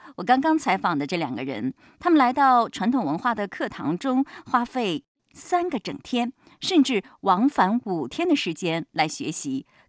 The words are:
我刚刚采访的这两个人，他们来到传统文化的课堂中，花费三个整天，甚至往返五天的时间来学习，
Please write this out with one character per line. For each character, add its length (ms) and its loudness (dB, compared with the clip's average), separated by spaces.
我 80 -8
刚 180 4
刚 160 4
采 180 0
访 220 0
的 80 -2
这 120 -2
两 180 -4
个 80 -6
人， 320 -6
他 100 0
们 80 6
来 160 4
到 340 4
传 220 -4
统 160 2
文 100 -2
化 200 -2
的 120 -4
课 220 -6
堂 260 -4
中， 300 0
花 180 0
费 380 -4
三 360 -2
个 80 -4
整 220 -8
天， 340 -4
甚 240 4
至 200 0
往 280 2
返 380 2
五 220 -2
天 200 -4
的 80 4
时 160 -2
间 420 -4
来 140 0
学 240 -6
习， 360 -6